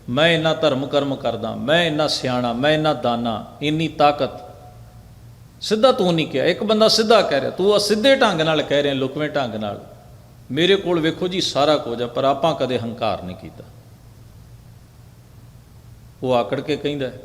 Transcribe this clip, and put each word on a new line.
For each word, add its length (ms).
ਮੈਂ 200
ਇੰਨਾ 240
ਧਰਮ 340
ਕਰਮ 280
ਕਰਦਾ, 400
ਮੈਂ 300
ਇੰਨਾ 220
ਸਿਆਣਾ, 460
ਮੈਂ 180
ਇੰਨਾ 220
ਦਾਨਾ, 520
ਇੰਨੀ 260
ਤਾਕਤ। 600
ਸਿੱਧਾ 300
ਤੂੰ 240
ਨਹੀਂ 120
ਕਿਹਾ। 180
ਇੱਕ 180
ਬੰਦਾ 240
ਸਿੱਧਾ 340
ਕਹਿ 200
ਰਿਹਾ, 80
ਤੂੰ 280
ਅਸਿੱਧੇ 380
ਢੰਗ 260
ਨਾਲ 200
ਕਹਿ 220
ਰਿਹਾ, 100
ਲੁਕਵੇਂ 360
ਢੰਗ 260
ਨਾਲ, 300
"ਮੇਰੇ 240
ਕੋਲ 240
ਵੇਖੋ 280
ਜੀ 140
ਸਾਰਾ 360
ਕੁਝ 240
ਆ, 60
ਪਰ 160
ਆਪਾਂ 320
ਕਦੇ 240
ਹੰਕਾਰ 440
ਨਹੀਂ 140
ਕੀਤਾ।" 260
ਉਹ 100
ਆਕੜ 280
ਕੇ 140
ਕਹਿੰਦਾ 360